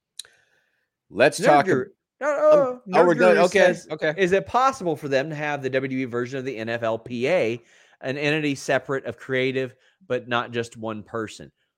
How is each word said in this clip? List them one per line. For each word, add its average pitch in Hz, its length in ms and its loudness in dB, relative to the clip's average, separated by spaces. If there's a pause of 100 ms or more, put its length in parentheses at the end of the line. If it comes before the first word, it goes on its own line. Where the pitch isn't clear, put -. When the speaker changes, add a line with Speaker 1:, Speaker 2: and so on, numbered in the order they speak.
(1080)
Speaker 1:
Let's 120 300 2
Speaker 2:
Nerd 165 60 -2
Speaker 1:
talk 147 200 6
Speaker 2:
Guru, 139 180 2
Speaker 1:
ab- - 40 -10 (320)
Speaker 2:
no, 262 80 -4
no, 302 240 4
Speaker 1:
um, 254 340 2
Speaker 2:
no. 180 140 0
Speaker 1:
oh, 175 60 8
we're 175 100 4
Speaker 2:
Nerd 151 40 -6
Speaker 1:
done. 180 160 6
Speaker 2:
Guru 175 100 4
Speaker 1:
Okay, 185 140 2
Speaker 2:
says, 180 320 2
Speaker 1:
okay. 156 260 -2
Speaker 2:
"Is 185 160 2
it 190 120 2
possible 240 520 0
for 151 100 -10
them 135 220 0
to 156 60 -8
have 147 260 -6
the 131 80 -4
W 131 180 -2
W 131 200 -4
E - 20 -10
version 123 300 -6
of 131 40 -10
the 127 140 -8
N 110 100 -6
F 117 160 -4
L 113 160 -2
P 120 300 -4
A, 120 320 0 (400)
an 135 160 -6
entity 147 380 -2
separate 135 500 -2
of 117 120 -10
creative, 131 580 -4 (320)
but 123 200 -6
not 120 240 -4
just 117 240 -6
one 110 280 -10
person?" 101 480 -10 (260)